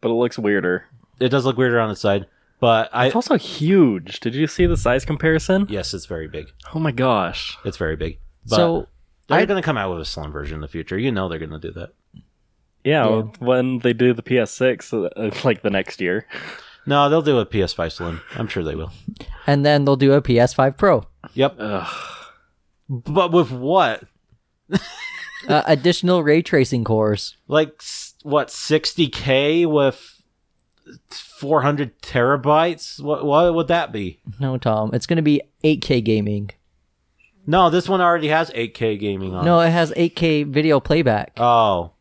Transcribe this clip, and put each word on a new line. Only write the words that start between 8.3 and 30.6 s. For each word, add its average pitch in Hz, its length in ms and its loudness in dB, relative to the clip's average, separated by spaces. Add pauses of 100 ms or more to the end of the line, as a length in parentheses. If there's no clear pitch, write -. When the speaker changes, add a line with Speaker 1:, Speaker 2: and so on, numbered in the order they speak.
Speaker 2:
But 110 80 0
Speaker 3:
So, 170 320 2 (400)
Speaker 2:
they're 156 120 2
Speaker 3:
I 220 60 2
Speaker 2:
gonna 196 160 0
come 151 160 -2
out 98 140 -2
with 85 80 -6
a 78 60 -10
slim 73 260 -10
version 73 240 -8
in 78 60 -10
the 76 80 -10
future. 82 280 -8
You 127 140 -2
know 95 160 -4
they're 82 120 -6
gonna 78 200 -12
do 85 140 -12
that. 87 160 -14 (960)
Speaker 1:
Yeah, 147 180 2
Speaker 3:
Yeah. 110 60 2
Speaker 1:
well, 110 300 -2
when 127 400 0
they 120 120 2
do 120 220 4
the 113 100 -6
P 123 160 0
S 110 120 -2
six, 127 420 -2
uh, 95 160 -2 (340)
like, 117 180 0
the 107 80 0
next 98 300 -4
year. 95 260 -2 (600)
Speaker 2:
No, 143 240 2
they'll 160 120 2
do 143 180 2
a 107 60 0
P 104 160 -2
S 87 120 -2
five 82 200 -4
Slim. 85 280 -8 (160)
I'm 117 100 -6
sure 95 160 -6
they 78 120 -6
will. 80 160 -10 (560)
Speaker 3:
And 143 180 2
then 147 180 4
they'll 139 140 4
do 135 160 6
a 143 80 6
P 123 180 2
S 123 140 4
five 135 240 2
Pro. 170 280 2 (280)
Speaker 2:
Yep. 135 260 0
Speaker 1:
Ugh. 101 280 -6 (1000)
Speaker 2:
But 151 420 -2
with 165 200 4
what? 131 520 0 (680)
<laughs> 196 100 0 (680)
Speaker 3:
Uh, 151 200 2
additional 170 580 2
ray 151 180 4
tracing 131 440 0
cores. 107 500 0 (140)
Speaker 2:
Like, 156 320 0
s-, - 320 -14 (100)
what, 143 260 0
sixty 156 600 -2
K 143 560 2
with 143 560 0 (1160)